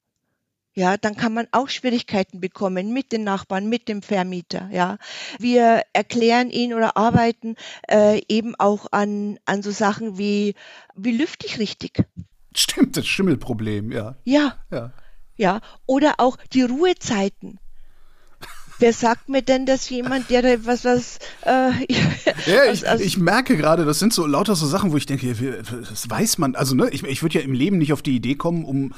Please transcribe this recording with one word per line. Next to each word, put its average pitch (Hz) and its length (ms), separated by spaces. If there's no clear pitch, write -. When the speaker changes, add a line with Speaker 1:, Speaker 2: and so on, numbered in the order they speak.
Speaker 1:
Ja, 190 220
dann 208 200
kann 233 160
man 226 200
auch 262 160
Schwierigkeiten 214 720
bekommen 185 520
mit 262 200
den 220 100
Nachbarn, 196 460
mit 233 180
dem 208 160
Vermieter, 185 720
ja. 185 260
Wir 233 540
erklären 233 580
ihnen 240 240
oder 226 220
arbeiten, 233 580
äh, 208 400
eben 220 280
auch 208 340
an, 208 540
an 196 180
so 208 80
Sachen 208 480
wie, 208 380
wie 226 200
lüfte 330 300
ich - 140
richtig? - 440
Speaker 2:
Stimmt, - 440
das 147 100
Schimmelproblem, 113 880
ja. 120 320
Speaker 1:
Ja. 277 320
Speaker 2:
Ja. 123 200
Speaker 1:
Ja, 196 240
oder 277 320
auch 247 180
die 262 100
Ruhezeiten. 233 1000
Wer 233 140
sagt 233 380
mir 269 100
denn, 262 240
dass 262 240
jemand, 247 400
der 247 140
da 240 240
was, 240 180
was, 247 340
äh, 262 280
<laughs> - 0
Speaker 2:
Ja, 214 240
Speaker 1:
aus, 175 120
Speaker 2:
ich, - 60
Speaker 1:
aus 226 120
Speaker 2:
ich 196 160
merke 202 400
gerade, 156 300
das 151 120
sind - 140
so 165 140
lauter 147 280
so 156 120
Sachen, 180 260
wo 147 60
ich - 80
denke, 135 200
ja, 120 140
wir, 120 220
das 113 480
weiß 117 260
man, 135 180
also, 135 200
ne, 233 160
ich, 139 120
ich 135 200
würd 147 100
ja - 80
im 135 140
Leben 175 240
nicht 151 160
auf - 80
die 135 120
Idee 120 200
kommen, 170 320
um 135 320